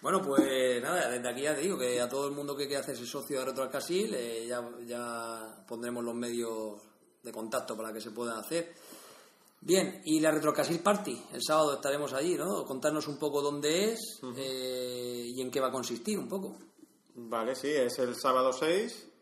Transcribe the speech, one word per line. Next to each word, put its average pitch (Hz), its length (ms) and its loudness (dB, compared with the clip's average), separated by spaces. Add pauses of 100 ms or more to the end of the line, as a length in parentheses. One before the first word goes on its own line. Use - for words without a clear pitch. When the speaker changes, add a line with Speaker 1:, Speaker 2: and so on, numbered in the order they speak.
Speaker 1:
Bueno, 190 160 4
pues 131 580 4
nada, 156 300 2
desde 123 180 -2
aquí 123 140 -2
ya 151 140 2
te 139 60 -2
digo 185 140 0
que 123 240 0
a 120 80 0
todo 139 200 -2
el 143 40 -2
mundo 143 240 -4
que 139 120 -4
quiera 139 120 -2
hacerse 123 240 -6
socio 135 360 -4
de 127 60 -2
Retro 131 180 -2
Arcasil, 175 500 -2
eh, 117 320 -4
ya, 120 160 -2 (240)
ya 117 800 -6
pondremos 120 380 -4
los 117 100 -4
medios 117 680 -4 (440)
de 117 80 -10
contacto 113 440 -4
para 110 160 -6
que 110 80 -8
se 110 120 -10
pueda 117 260 -4
hacer. 165 340 -4 (920)
Bien, 185 420 4
y 156 160 6
la 156 100 8
Retro 151 200 4
Arcasil 151 280 2
Party, 190 420 2 (120)
el 123 100 -6
sábado 156 320 6
estaremos 139 380 -2
allí, 151 240 2
¿no? 180 280 0
Contarnos 147 440 0
un 143 100 -6
poco 143 240 2
dónde 151 520 2
es, - 280 -8
Speaker 2:
Ujú. 127 140 -8
Speaker 1:
eh, 127 880 -4
y 127 140 -6
en 127 100 -2
qué 139 80 0
va 131 120 2
a - 20 -6
consistir 120 480 -2
un - 80 -8
poco. - 280 -6 (600)
Speaker 2:
Vale, 117 400 -2
sí, 143 160 -2
es 127 260 2
el 123 160 0
sábado 127 380 4
seis 180 560 0 (120)